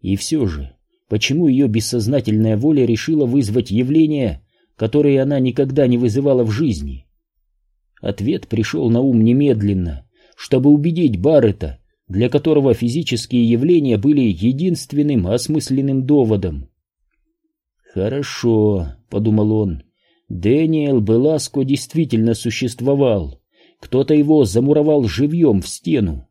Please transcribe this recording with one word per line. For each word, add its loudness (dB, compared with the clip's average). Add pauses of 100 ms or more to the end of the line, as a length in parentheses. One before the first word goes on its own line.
И -2
всё -4
же, -8 (320)
почему 0
её 2
бессознательная 0
воля 2
решила 0
вызвать 0
явления, 0 (320)
которые 2
она 0
никогда 0
не 4
вызывала 0
в 0
жизни? -4 (960)
Ответ -6
пришёл -2
на 2
ум 2
немедленно, 0 (280)
чтобы 2
убедить 0
Баррета, 2 (280)
для -2
которого 2
физические -2
явления 2
были 2
единственным 0
осмысленным -2
доводом. 0 (1200)
«Хорошо», -2 (160)
подумал 0
он, — -2 (460)
«Дэниел 0
Беласко 0
действительно -2
существовал. -2 (380)
Кто-то -2
его 4
замуровал 2
живьём 0
в -12
стену. -4